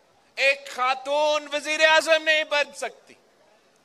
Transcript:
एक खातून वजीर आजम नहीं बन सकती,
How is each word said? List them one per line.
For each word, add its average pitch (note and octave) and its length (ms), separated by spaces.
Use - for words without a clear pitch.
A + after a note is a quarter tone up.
एक C#4 320
खातून C#4+ 800
वजीर D4+ 380
आजम D#4 360
नहीं D#4 220
बन D4 280
सकती, - 440